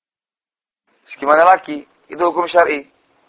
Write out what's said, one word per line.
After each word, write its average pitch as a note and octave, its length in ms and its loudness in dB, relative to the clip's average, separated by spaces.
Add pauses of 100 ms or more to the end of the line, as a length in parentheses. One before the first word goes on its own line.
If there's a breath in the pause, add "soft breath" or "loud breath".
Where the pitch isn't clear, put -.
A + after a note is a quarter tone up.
(1160)
gimana D3+ 240 2
lagi? D3+ 400 2 (240)
Itu D3+ 240 -10
hukum E3+ 160 -4
syar'i. D3+ 400 -2 (440)